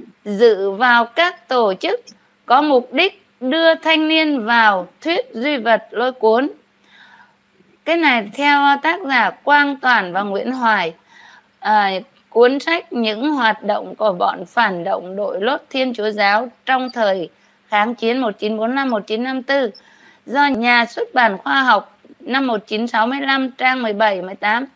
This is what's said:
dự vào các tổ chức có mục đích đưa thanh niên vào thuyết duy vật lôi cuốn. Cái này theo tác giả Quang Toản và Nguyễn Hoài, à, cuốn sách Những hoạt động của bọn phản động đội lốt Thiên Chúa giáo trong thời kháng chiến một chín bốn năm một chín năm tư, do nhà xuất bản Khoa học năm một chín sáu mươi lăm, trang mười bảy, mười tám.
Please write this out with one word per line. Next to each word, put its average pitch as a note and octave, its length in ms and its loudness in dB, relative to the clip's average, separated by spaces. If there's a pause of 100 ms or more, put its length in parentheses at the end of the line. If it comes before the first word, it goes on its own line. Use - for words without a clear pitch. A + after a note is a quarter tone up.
(240)
dự G3+ 460 2
vào A#3+ 340 4
các F4 440 -2
tổ A3+ 260 2
chức F4+ 260 -4 (460)
có B3 160 4
mục C4+ 300 2
đích F4 340 -2 (140)
đưa D#4+ 340 2
thanh D#4 340 0
niên D#4 360 0
vào G#3+ 440 2 (120)
thuyết F4+ 320 -2
duy C#4 240 -4
vật A3 340 0
lôi B3 220 -2
cuốn. A#3+ 380 2 (1300)
Cái D#4+ 120 0
này B3 380 2
theo C#4+ 480 2
tác D#4+ 260 -2
giả A#3 220 2
Quang C#4+ 460 2
Toản A3 360 0
và F#3 80 -2
Nguyễn G3+ 320 -4
Hoài, G#3+ 400 0 (680)
à, G#3 300 2 (380)
cuốn B3 320 4
sách E4 320 -4
Những A3+ 380 -2
hoạt A3+ 320 0
động G3+ 320 -4
của G#3+ 180 0
bọn F3+ 340 -2
phản F#3+ 380 -2
động F#3+ 320 -6
đội G3 240 -4
lốt B3+ 200 -2 (100)
Thiên C4 240 -4
Chúa G#3+ 160 -4
giáo G#3 380 0 (180)
trong B3+ 240 -2
thời G3 380 -2 (400)
kháng G#3+ 260 0
chiến A#3 240 -2
một A3+ 200 -4
chín G#3+ 180 -4
bốn A3+ 180 -4
năm C4+ 160 -2
một G#3+ 160 -4
chín A3 180 -4
năm C4 180 -6
tư, C4+ 280 -2 (560)
do C4+ 200 0
nhà A#3+ 400 2
xuất - 280 -10
bản A3 240 2
Khoa C4+ 240 -2
học A3+ 360 0 (220)
năm C4 260 -4
một A3 200 -4
chín A3 200 -4
sáu A3+ 200 0
mươi C4+ 140 -4
lăm, C4+ 300 -2
trang C4 320 -2
mười A3 100 -4
bảy, G3+ 300 0
mười F#3 120 -12
tám. A3+ 420 -2